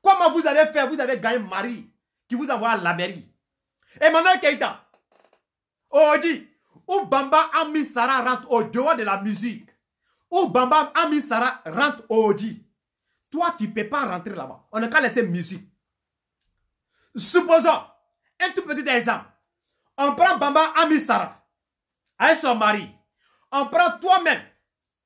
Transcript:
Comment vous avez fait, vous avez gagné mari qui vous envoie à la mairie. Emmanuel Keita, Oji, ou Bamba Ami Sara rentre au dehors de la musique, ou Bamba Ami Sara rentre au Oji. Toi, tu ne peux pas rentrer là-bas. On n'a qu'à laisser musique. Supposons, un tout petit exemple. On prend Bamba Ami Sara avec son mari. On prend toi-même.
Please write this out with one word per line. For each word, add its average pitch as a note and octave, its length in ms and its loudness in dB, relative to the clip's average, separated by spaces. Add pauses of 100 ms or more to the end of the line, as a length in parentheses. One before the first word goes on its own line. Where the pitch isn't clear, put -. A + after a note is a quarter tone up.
Comment F#4 300 4
vous E4 140 0
avez D#4 260 2
fait, C#4 140 0
vous C#4+ 140 -6
avez B3+ 180 -2
gagné A3+ 200 -2
mari G3 520 -8 (380)
qui A#3+ 60 -4
vous C4 140 -6
envoie A#3 220 -2
à A3 60 0
la F3 180 -2
mairie. F3+ 340 -8 (720)
Emmanuel E4 400 4
Keita, - 440 -4 (1040)
Oji, D4+ 580 2 (400)
ou G4 180 -2
Bamba C#4+ 440 2 (100)
Ami D4+ 240 -2
Sara B3 380 -2
rentre B3 280 -4
au A#3 140 2
dehors C4 320 0
de A3 80 -6
la G3 160 -2
musique, G#3 500 -8 (600)
ou F4 180 2
Bamba B3+ 480 2
Ami D4+ 240 0
Sara A#3 440 -4
rentre C4+ 440 -4
au A3 220 2
Oji. G#3 360 -4 (640)
Toi, E4+ 260 -2
tu - 120 -6
ne - 40 -12
peux G#3 160 -6
pas C#4 180 -4
rentrer F#3 280 -10
là-bas. - 380 -14
On A3 80 -4
n'a A#3 80 -4
qu'à A#3 120 2
laisser A#3+ 220 0
musique. F3+ 440 -6 (1500)
Supposons, E4 680 2 (580)
un F4+ 140 -2
tout F#4+ 80 -4
petit C#4+ 260 -6
exemple. A#3 380 -2 (680)
On C#4 180 0
prend F4 240 2
Bamba D4+ 340 2 (100)
Ami D#4 160 2
Sara - 480 -4 (720)
avec D#4 200 4
son C4 180 0
mari. G#3+ 320 0 (640)
On C#4 140 0
prend E4+ 340 0
toi-même. F4 420 2 (640)